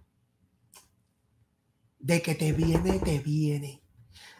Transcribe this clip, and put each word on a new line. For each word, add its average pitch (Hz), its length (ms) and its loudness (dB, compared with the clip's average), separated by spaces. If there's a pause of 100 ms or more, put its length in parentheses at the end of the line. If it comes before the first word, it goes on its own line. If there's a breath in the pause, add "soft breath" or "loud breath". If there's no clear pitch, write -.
(2000)
De 165 240 0
que 165 120 -2
te 156 180 0
viene, 165 480 2
te 160 180 0
viene. 147 640 -2 (580 soft breath)